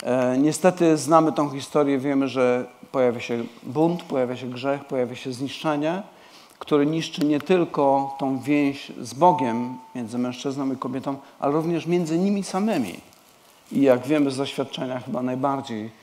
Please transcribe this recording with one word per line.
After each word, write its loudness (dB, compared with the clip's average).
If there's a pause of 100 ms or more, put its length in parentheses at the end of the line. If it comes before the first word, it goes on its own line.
E, 2
niestety 4
znamy 4
tą 0
historię, 0
wiemy, 0
że 2 (260)
pojawia 2
się -4 (180)
bunt, 0
pojawia -2
się -10
grzech, -4
pojawia -4
się -8
zniszczenie, -2 (560)
które 2
niszczy -2
nie 2
tylko 2
tą -2
więź 0
z -12
Bogiem 2 (160)
między -8
mężczyzną -4
i -4
kobietą, -6 (240)
ale 0
również 0
między 0
nimi 0
samymi. -2 (720)
I 2
jak 6
wiemy 2
z -4
doświadczenia, -6
chyba -6
najbardziej -4 (120)